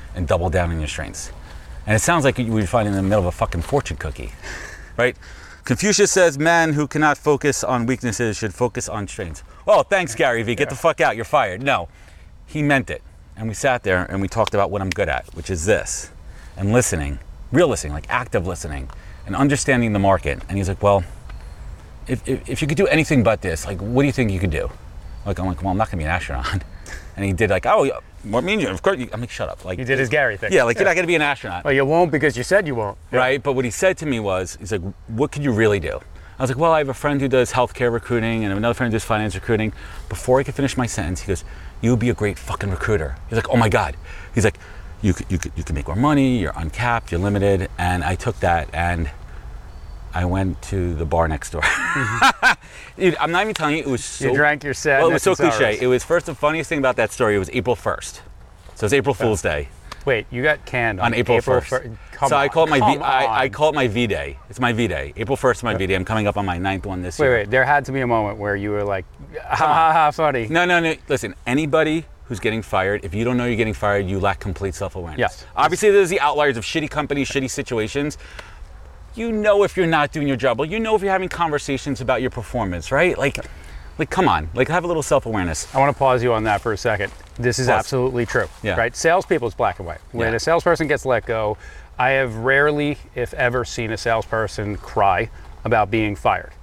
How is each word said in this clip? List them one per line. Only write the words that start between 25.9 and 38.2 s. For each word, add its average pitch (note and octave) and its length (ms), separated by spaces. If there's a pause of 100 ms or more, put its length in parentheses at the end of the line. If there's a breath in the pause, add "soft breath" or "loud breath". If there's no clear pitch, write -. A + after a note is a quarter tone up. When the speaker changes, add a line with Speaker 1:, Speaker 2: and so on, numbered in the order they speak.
Speaker 1:
be D#2 60
an D#2 60
astronaut." D#2 560
<laughs> - 60 (420 loud breath)
And G2 80
he G2 80
did, F#2+ 200
like, F#2+ 160
"Oh, F#3+ 160
yeah, G#2+ 160 (240)
what A2+ 200
mean G#3 160
you? C3+ 100
Of F#2 120
course." F#3+ 160
You, B2 160
I'm A2 80
like, A#2+ 80
"Shut - 180
up." - 160
Like, F#2 140
Speaker 2:
He C3 80
did C3+ 140
his C3+ 100
Gary C3 260
thing. G#2 160
Speaker 1:
Yeah, D3 120
like, A#2 140
"You're G3 60
Speaker 2:
Yeah. G3 60
Speaker 1:
not E3+ 60
gonna F3 100
be E3 80
an D#3+ 80
astronaut." B2+ 420
Speaker 2:
Well, D3 100
you C3+ 120
won't E3 260
because C#3+ 240
you A#2+ 60
said F#3+ 240
you D3 80
won't. G#2+ 240 (140)
Yeah. B2+ 80
Speaker 1:
Right? B2+ 240
But C#3+ 100
what B2+ 120
he A#2+ 40
said F#3 300
to D#3+ 80
me B2 120
was, F#2+ 400
he's G2 120
like, G2+ 100 (260)
"What A#2 240
could D3 120
you C#3 80
really G#2+ 280
do?" D2 200 (400 loud breath)
I - 20
was C3 80
like, B2+ 80
"Well, E3 140
I D#3+ 80
have C#3+ 100
a C3 60
friend C#3+ 260
who C#3 60
does B2+ 240
healthcare B2 420
recruiting A2+ 500